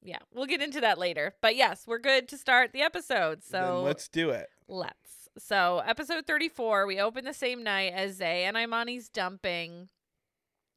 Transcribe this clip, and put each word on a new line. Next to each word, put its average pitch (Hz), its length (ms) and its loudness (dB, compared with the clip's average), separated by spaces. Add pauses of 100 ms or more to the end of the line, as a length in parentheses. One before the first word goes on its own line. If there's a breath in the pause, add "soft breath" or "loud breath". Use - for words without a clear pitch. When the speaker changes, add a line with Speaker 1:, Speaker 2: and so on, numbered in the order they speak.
Speaker 1:
yeah, 180 180 -12 (140)
we'll 262 140 -4
get 277 160 -2
into 233 180 -4
that 214 160 4
later. 170 440 -2
But 226 160 4
yes, 185 320 2
we're 233 100 -2
good 262 300 2
to 285 100 -14
start 247 340 4
the 269 100 -2
episode. 233 600 0
So - 160 -6
Speaker 2:
Then 180 260 0
let's 147 240 -2
do 160 220 0
it. 110 180 -4 (200)
Speaker 1:
let's. 185 280 -10 (420)
So 180 480 2
episode 311 400 -2
thirty-four, 240 600 2
we 196 140 -2
open 226 240 0
the 277 80 -8
same 247 300 -4
night 196 320 0
as 190 220 -4
Zay 180 280 0
and 202 100 0
Imani's 233 540 -4
dumping. 180 800 -6 (880)